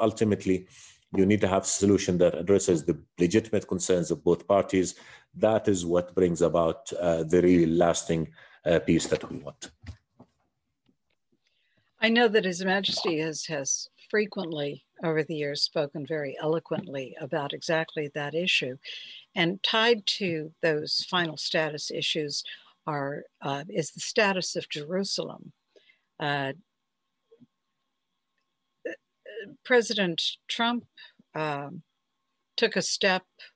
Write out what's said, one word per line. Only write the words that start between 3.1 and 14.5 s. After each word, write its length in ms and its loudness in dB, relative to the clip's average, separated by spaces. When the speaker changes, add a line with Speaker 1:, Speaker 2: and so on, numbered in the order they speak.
Speaker 1:
legitimate 480 2
concerns 420 0
of 140 -4
both 240 2
parties. 480 2
That 320 2
is 180 2
what 300 0
brings 260 2
about, 580 0
uh, 240 0
the 180 4
real 280 6
lasting, 600 2
uh, 140 4
peace 280 2
that 220 -2
we 80 -10
want. 340 -16
Speaker 2:
I 80 4
know 180 6
that 160 4
His 220 -2
Majesty 540 0
has, 260 -4
has 420 -4
frequently 760 -4